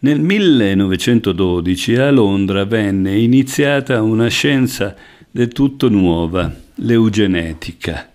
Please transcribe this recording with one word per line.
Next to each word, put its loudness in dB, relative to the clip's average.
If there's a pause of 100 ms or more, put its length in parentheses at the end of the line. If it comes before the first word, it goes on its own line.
Nel 2
millenovecentododici 0
a 2
Londra 2
venne 0
iniziata 0
una 0
scienza -2 (360)
del -2
tutto 0
nuova, 0 (200)
l'eugenetica. -2